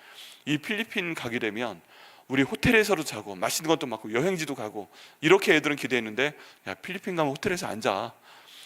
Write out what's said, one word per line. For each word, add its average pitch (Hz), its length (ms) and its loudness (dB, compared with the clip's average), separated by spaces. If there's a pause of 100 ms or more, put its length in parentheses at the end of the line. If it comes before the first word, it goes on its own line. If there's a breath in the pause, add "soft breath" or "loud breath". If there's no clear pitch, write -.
(460 loud breath)
이 147 140 0
필리핀 208 560 -6
가게 120 240 -6
되면 110 420 -6 (460 loud breath)
우리 135 160 2
호텔에서도 208 600 4
자고 104 320 -8
맛있는 120 340 -4
것도 156 180 2
먹고 110 260 -8
여행지도 156 400 -2
가고, 107 340 -10 (320 loud breath)
이렇게 180 360 8
애들은 147 220 2
기대했는데, 123 600 -2 (300 loud breath)
"야, 95 80 -8
필리핀 185 400 -8
가면 151 160 2
호텔에서 175 340 -4
안 107 160 -6
자. 113 320 -2 (520 loud breath)